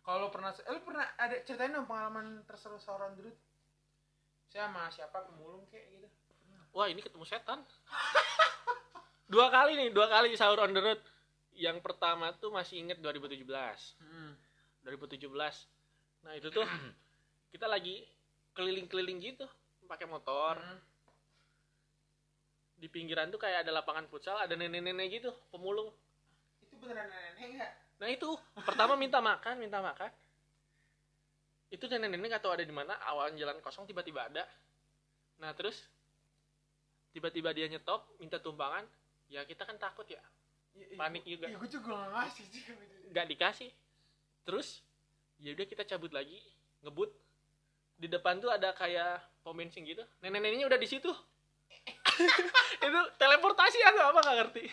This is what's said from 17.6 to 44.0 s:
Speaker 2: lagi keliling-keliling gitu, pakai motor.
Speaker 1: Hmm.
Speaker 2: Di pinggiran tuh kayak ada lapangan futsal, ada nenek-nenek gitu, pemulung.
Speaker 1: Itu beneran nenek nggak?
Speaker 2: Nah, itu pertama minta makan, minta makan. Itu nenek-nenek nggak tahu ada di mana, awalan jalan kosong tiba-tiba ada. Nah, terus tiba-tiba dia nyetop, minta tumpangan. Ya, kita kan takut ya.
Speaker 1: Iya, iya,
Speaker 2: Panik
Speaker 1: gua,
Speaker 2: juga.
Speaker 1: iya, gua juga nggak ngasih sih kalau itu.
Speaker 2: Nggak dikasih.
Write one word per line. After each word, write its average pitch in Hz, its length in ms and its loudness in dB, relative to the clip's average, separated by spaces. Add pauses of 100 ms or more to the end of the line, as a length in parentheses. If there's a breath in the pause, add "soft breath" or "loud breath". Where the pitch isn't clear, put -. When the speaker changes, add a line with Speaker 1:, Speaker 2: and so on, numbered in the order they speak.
Speaker 2:
lagi 196 420 -4 (440)
keliling-keliling 185 680 -4
gitu, 254 240 -12 (400)
pakai 175 220 -12
motor. 156 500 -2
Speaker 1:
Hmm. 180 240 -14 (1900)
Speaker 2:
Di 165 140 -18
pinggiran 160 400 -4
tuh 202 100 -10
kayak 185 240 0
ada 165 100 -2
lapangan 156 360 -2
futsal, 185 280 -8
ada 180 200 -2
nenek-nenek 175 560 -4
gitu, 233 180 -6 (180)
pemulung. 202 440 -6 (680)
Speaker 1:
Itu - 160 -20
beneran 220 300 -12
nenek 247 460 -16
nggak? 269 200 -10 (240)
Speaker 2:
Nah, 208 120 -6
itu 262 200 -4 (280)
pertama 220 400 4
minta 269 240 2
makan, 226 400 0
minta 208 180 -6
makan. 185 300 -6 (1600)
Itu 196 180 -12
nenek-nenek 220 440 -4
nggak 220 100 -2
tahu 190 120 0
ada 170 120 -2
di 151 80 -12
mana, 151 320 -6
awalan 147 320 -4
jalan 147 240 -6
kosong 151 240 -14
tiba-tiba 160 400 -8
ada. 151 240 -8 (880)
Nah, 156 160 -12
terus 190 320 -8 (1300)
tiba-tiba 165 420 -4
dia 156 160 -4
nyetop, 160 480 -8
minta 165 220 -10
tumpangan. 156 500 -8 (380)
Ya, 143 180 -12
kita 160 180 -14
kan 214 140 -12
takut 190 300 -10
ya. 151 120 -16 (540)
Speaker 1:
Iya, 196 140 -20
iya, 202 100 -20
Speaker 2:
Panik 165 260 -8
Speaker 1:
gua, 170 100 -14
Speaker 2:
juga. 165 140 -10
Speaker 1:
iya, 214 100 -10
gua 196 120 -12
juga 240 240 -12
nggak 196 240 -8
ngasih 233 300 -6
sih 220 180 -18
kalau 233 160 -18
itu. - 160 -20 (120)
Speaker 2:
Nggak 170 200 -2
dikasih. 202 420 -2 (720)